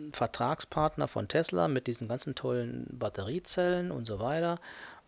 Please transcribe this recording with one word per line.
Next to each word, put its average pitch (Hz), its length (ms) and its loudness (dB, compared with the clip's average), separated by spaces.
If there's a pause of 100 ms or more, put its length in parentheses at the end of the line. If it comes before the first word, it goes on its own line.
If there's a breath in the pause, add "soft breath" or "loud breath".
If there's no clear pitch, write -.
(120)
Vertragspartner 151 920 2
von - 220 -2
Tesla 165 400 4
mit 127 180 2
diesen 117 220 -2
ganzen 127 260 -4
tollen 123 560 -2
Batteriezellen 175 1000 0
und 120 140 -4
so 104 120 -2
weiter 165 400 2 (500 loud breath)